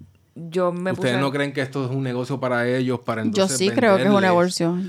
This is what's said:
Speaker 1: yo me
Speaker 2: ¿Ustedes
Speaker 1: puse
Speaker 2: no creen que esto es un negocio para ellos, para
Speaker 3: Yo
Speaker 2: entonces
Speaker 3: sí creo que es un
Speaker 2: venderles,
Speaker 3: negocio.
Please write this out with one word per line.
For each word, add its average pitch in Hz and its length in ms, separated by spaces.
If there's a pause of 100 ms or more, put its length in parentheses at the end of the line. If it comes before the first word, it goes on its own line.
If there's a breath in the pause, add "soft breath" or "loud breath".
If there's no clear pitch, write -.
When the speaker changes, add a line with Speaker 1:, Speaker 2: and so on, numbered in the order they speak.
(380)
Speaker 1:
yo 170 320
me 180 220
Speaker 2:
¿Ustedes 127 220
Speaker 1:
puse 127 60
Speaker 2:
no 139 120
creen 143 220
que 143 80
esto 135 240
es 120 40
un 135 120
negocio 127 360
para 123 300
ellos, 127 320
para 117 220
Speaker 3:
Yo - 60
Speaker 2:
entonces 190 280
Speaker 3:
sí 190 140
creo 220 260
que - 60
es 190 60
un 208 80
Speaker 2:
venderles, 190 140
Speaker 3:
negocio. 175 480 (100)